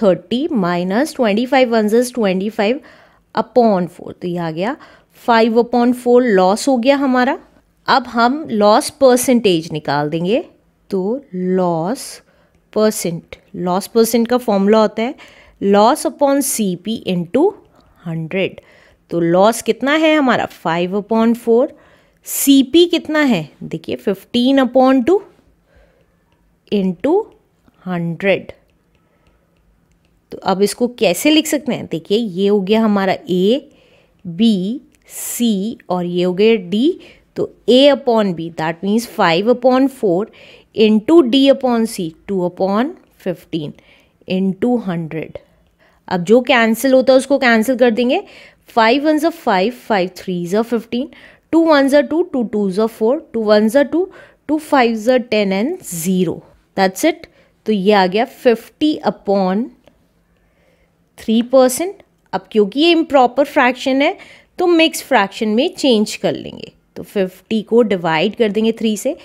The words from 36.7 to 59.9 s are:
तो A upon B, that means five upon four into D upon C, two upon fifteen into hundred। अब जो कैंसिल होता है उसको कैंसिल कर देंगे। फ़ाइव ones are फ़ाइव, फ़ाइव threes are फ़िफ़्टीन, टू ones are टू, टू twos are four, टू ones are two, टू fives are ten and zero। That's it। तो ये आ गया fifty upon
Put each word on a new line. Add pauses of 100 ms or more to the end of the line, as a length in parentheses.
तो (200)
A (100)
upon
B,
that
means (140)
five
upon (140)
four (500)
into (140)
D (120)
upon
C, (220)
two
upon (340)
fifteen (560)
into (100)
hundred। (680)
अब
जो
कैंसिल
होता
है
उसको
कैंसिल
कर
देंगे। (440)
फ़ाइव
ones
are
फ़ाइव,
फ़ाइव (120)
threes
are
फ़िफ़्टीन, (420)
टू
ones
are
टू,
टू (120)
twos
are (100)
four, (140)
टू
ones
are
two, (420)
टू (120)
fives
are (100)
ten
and (120)
zero। (380)
That's
it। (380)
तो
ये
आ
गया (160)
fifty (140)
upon (1500)